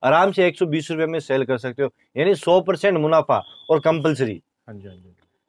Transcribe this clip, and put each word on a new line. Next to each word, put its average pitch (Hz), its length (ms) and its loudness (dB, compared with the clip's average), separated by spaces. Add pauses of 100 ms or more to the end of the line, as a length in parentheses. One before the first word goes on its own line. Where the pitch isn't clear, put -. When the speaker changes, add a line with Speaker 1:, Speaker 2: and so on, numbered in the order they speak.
Speaker 1:
आराम 165 280 4
से 180 160 2
एक 170 100 -2
सौ 185 80 0
बीस 156 260 -4
रुपये 160 140 -2
में 160 140 -4
सेल 135 260 -2
कर 127 120 -2
सकते 127 260 -6
हो, 135 60 -2 (280)
यानी 175 180 2
सौ 175 260 2
परसेंट 180 360 0
मुनाफा 151 460 2 (260)
और 156 100 4
कंपल्सरी। 143 640 -2 (240)
Speaker 2:
हाँ 110 80 -18
जी, 98 120 -20
हाँ 92 80 -20
जी। 90 200 -20 (340)